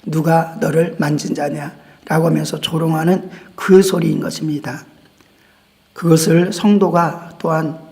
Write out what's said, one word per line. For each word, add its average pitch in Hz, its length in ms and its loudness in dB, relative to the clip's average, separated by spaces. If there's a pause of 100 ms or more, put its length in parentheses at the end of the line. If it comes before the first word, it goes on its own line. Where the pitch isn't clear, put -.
누가 160 540 0
너를 160 380 0
만진 147 380 -2
자냐?"라고 151 920 -4
하면서 156 320 -2
조롱하는 165 720 -2 (260)
그 190 260 6
소리인 165 380 0
것입니다. 156 640 -8 (1080)
그것을 165 580 2
성도가 175 880 0
또한 160 380 -4 (140)